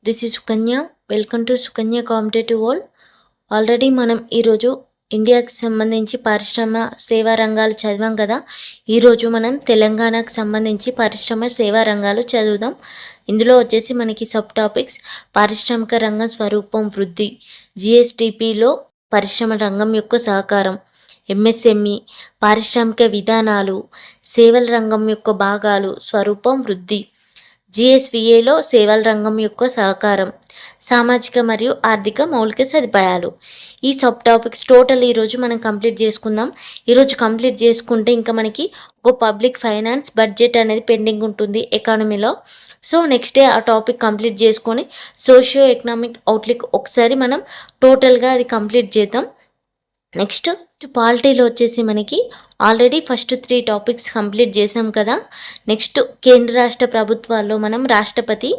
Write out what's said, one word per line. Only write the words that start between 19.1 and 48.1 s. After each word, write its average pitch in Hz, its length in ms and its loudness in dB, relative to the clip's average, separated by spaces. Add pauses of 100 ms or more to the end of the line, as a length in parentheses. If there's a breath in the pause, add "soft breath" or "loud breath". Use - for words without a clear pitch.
పరిశ్రమ 208 360 -2 (140)
రంగం 208 340 -2
యొక్క 233 280 -2
సహకారం, 196 500 -2 (560 loud breath)
ఎంఎస్ఎంఈ, 214 640 2 (460 loud breath)
పారిశ్రామిక 220 580 0 (140)
విధానాలు, 202 640 -2 (560 loud breath)
సేవల 233 300 6 (100)
రంగం 220 280 -2 (120)
యొక్క 214 140 -4 (160)
భాగాలు, 202 460 -2 (180)
స్వరూపం 208 460 -2 (120)
వృద్ధి, 185 340 -6 (760 soft breath)
జిఎస్విఏలో 233 760 4 (160)
సేవల 214 380 4
రంగం 214 380 -2
యొక్క 214 320 -4
సహకారం, 196 520 0 (600 loud breath)
సామాజిక 240 480 0 (120)
మరియు 226 240 -2 (180)
ఆర్థిక 208 320 -2 (100)
మౌలిక 220 300 -2 (100)
సదుపాయాలు. 190 580 0 (580 loud breath)
ఈ - 20 0 (100)
సబ్ 240 280 0
టాపిక్స్ 233 420 2
టోటల్ 254 380 6
ఈరోజు 220 360 -2
మనం 233 220 -4
కంప్లీట్ 214 380 -2
చేసుకుందాం. 220 440 -4 (420 loud breath)
ఈరోజు 269 240 6 (100)
కంప్లీట్ 226 400 -2
చేసుకుంటే 233 540 0
ఇంకా 226 220 -4
మనకి 220 240 -4 (440 loud breath)
ఒక 254 60 4 (100)
పబ్లిక్ 220 420 0
ఫైనాన్స్ 226 440 -4 (100)
బడ్జెట్ 233 420 2
అనేది 220 280 -2
పెండింగ్ 220 380 -2
ఉంటుంది 208 340 -4 (180)
ఎకానమీలో. 214 520 -2 (580 loud breath)
So 311 80 2 (160)
నెక్స్ట్ 247 240 0
డే 269 80 8 (100)
ఆ 226 40 0 (100)
టాపిక్ 226 380 0
కంప్లీట్ 214 360 -4
చేసుకొని 226 400 0 (440 loud breath)
సోషియో 262 360 6 (120)
ఎకనామిక్ 233 440 -8 (120)
అవుట్లుక్ 220 340 -2 (140)
ఒకసారి 240 440 0
మనం 262 180 -2 (420 loud breath)
టోటల్గా 262 520 6